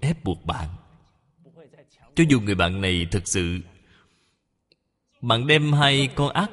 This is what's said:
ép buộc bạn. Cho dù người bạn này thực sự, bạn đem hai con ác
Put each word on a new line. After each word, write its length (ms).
ép 240
buộc 220
bạn. 240
Cho 140
dù 120
người 140
bạn 260
này 300
thực 180
sự, 320
bạn 260
đem 260
hai 420
con 180
ác 200